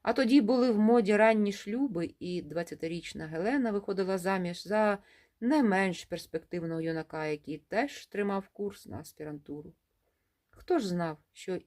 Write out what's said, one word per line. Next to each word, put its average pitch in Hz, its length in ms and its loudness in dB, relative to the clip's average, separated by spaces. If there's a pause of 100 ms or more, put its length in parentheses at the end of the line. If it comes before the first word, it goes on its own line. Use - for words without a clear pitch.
А 226 100 0
тоді 262 280 6
були 247 300 4
в 208 80 2
моді 214 380 6
ранні 214 360 6
шлюби, 202 640 -4
і 180 240 -6
двадцятирічна 165 840 -8
Гелена 220 440 -2
виходила 196 480 -2
заміж 175 480 -2
за 208 320 2 (420)
не 277 220 4
менш 190 420 2
перспективного 165 760 -6
юнака, 160 460 -4
який 151 320 -6
теж - 480 -4
тримав 196 420 -4
курс - 380 -10
на - 120 -12
аспірантуру. 151 760 -14 (760)
Хто - 280 -2
ж 214 100 -2
знав, 170 300 -2 (140)
що - 340 -8